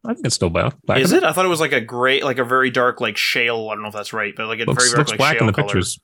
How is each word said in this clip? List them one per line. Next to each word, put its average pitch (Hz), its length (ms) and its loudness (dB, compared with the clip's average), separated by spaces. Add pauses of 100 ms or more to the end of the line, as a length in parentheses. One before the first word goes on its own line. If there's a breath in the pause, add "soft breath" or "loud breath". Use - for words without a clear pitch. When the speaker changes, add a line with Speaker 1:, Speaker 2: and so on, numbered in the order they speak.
Speaker 1:
I 233 80 -2
think 302 120 -6
it's - 100 0
still 87 140 0
black. 90 240 0 (100)
Black 104 160 2
Speaker 2:
Is 180 100 4
Speaker 1:
in 349 80 4
Speaker 2:
it? 370 60 2
I 165 80 2
thought 185 120 0
it 185 40 2
was 170 100 0
like 151 140 0
a 131 80 2
gray, 123 420 0
like 131 160 -2
a 127 60 0
very 131 260 2
dark, 123 300 0
like, 110 160 -2
shale. 120 540 -2
I 107 40 -4
don't 107 80 -8
know 107 60 -8
if 104 60 -12
that's 104 180 -8
right, 104 240 -4
but, 110 100 -6
like, 113 140 -6
a 117 60 -2
Speaker 1:
Looks, 123 180 2
Speaker 2:
very 120 60 4
dark, 120 80 0
Speaker 1:
looks 143 120 2
Speaker 2:
like, 110 80 -4
Speaker 1:
black 143 160 4
in 117 60 0
Speaker 2:
shale 117 80 4
Speaker 1:
the 110 40 2
Speaker 2:
color. 147 140 0
Speaker 1:
pictures. 92 380 -2